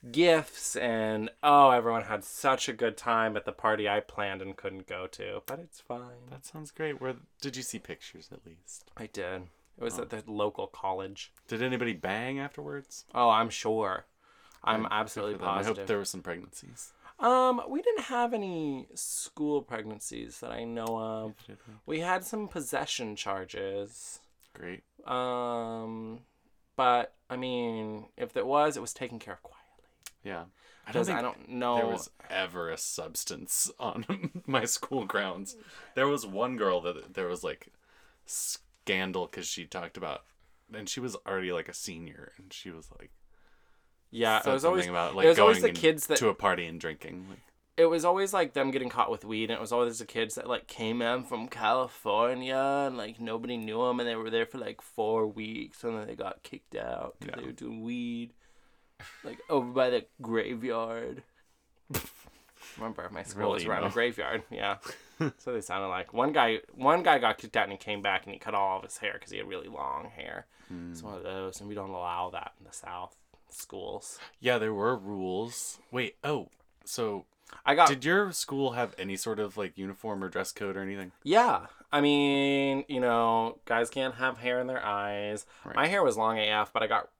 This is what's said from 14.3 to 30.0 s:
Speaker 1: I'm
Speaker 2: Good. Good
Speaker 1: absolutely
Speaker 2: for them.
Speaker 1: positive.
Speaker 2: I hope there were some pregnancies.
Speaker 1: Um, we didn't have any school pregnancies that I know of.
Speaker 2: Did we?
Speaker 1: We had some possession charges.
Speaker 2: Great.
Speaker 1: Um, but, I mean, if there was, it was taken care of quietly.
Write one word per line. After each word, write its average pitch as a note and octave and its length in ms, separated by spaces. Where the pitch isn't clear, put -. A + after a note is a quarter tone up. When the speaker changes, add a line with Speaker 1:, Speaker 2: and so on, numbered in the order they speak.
Speaker 1:
I'm A2 180
Speaker 2:
Good. A2 80
Good A2 60
Speaker 1:
absolutely G#2+ 380
Speaker 2:
for F#2+ 40
them. F2+ 120
Speaker 1:
positive. G2+ 260
Speaker 2:
I G2+ 40
hope G2 60
there G#2 120
were G2 60
some F#2+ 180
pregnancies. - 680
Speaker 1:
Um, B3+ 480
we C#4 120
didn't A4 240
have A#3+ 300
any E3 600
school - 680
pregnancies A#2 760
that A#2+ 100
I A#2 140
know A2+ 340
of. A2 360
Speaker 2:
Did G#2 120
we? D#3 100
Speaker 1:
We D#3 40
had F#3 240
some G#3 240
possession C3+ 680
charges. G2 1040
Speaker 2:
Great. F2 280
Speaker 1:
Um, A#2 1120
but, B2 380
I B2+ 60
mean, A2+ 680
if - 160
there G2+ 120
was, C#3+ 320
it A2+ 40
was A#2 120
taken A#2+ 280
care G#2 140
of - 80
quietly. - 120